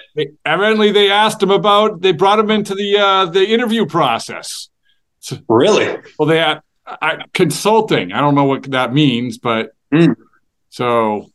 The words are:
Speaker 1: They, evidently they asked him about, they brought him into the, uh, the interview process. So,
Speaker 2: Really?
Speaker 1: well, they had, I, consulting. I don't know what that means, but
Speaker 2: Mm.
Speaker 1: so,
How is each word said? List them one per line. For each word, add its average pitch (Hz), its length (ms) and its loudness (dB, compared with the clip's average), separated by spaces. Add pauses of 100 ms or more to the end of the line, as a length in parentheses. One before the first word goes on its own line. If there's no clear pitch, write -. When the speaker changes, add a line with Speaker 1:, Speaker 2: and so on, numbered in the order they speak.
(160)
Speaker 1:
They, 147 120 -4 (160)
evidently 208 480 2
they 202 180 4
asked 214 320 0
him 190 80 0
about, 202 500 2
they 185 120 2
brought 196 260 2
him 214 120 0
into 202 240 -2
the, 202 240 -2
uh, 190 280 2
the 196 200 0
interview 226 400 0
process. 127 840 -4 (500)
So, - 180 -12 (120)
Speaker 2:
Really? 127 480 2 (220)
Speaker 1:
well, 151 80 0
they 160 120 2
had, 156 220 -2 (260)
I, - 380 -6 (100)
consulting. 170 800 0
I 113 80 -4
don't 147 140 2
know 143 100 2
what 135 260 -2
that 127 240 -2
means, 123 440 0
but 113 340 -4 (200)
Speaker 2:
Mm. 151 220 4 (560)
Speaker 1:
so, 113 640 -2